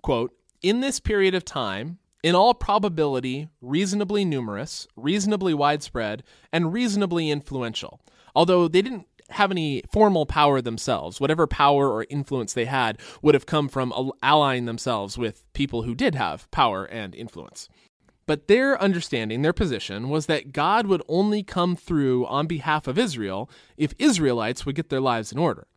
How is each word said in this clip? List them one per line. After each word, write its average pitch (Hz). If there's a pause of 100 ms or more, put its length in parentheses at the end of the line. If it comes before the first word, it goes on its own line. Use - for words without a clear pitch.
quote, 123 (260)
"in 220
this 269
period 196
of 180
time, 120 (240)
in 170
all 214
probability, 156 (140)
reasonably 196
numerous, 127
reasonably 190
widespread, 139 (300)
and 165
reasonably 196
influential." 135 (340)
Although 170
they 180
didn't 233 (240)
have 202
any 156
formal 196
power 143
themselves, 113
whatever 156
power 143
or 110
influence 135
they 120
had 120 (220)
would 147
have 135
come 147
from 127
al-, 131
allying 135
themselves 113
with 117
people 135
who 120
did 170
have 95
power 104
and 101
influence. - (580)
But 151
their 262
understanding, 139
their 160
position, 117
was 151
that 143
God 202
would 185
only 208
come 180
through 135
on 143
behalf 151
of 139
Israel 113 (280)
if 151
Israelites 135
would 139
get 160
their 135
lives 117
in 117
order 165 (100)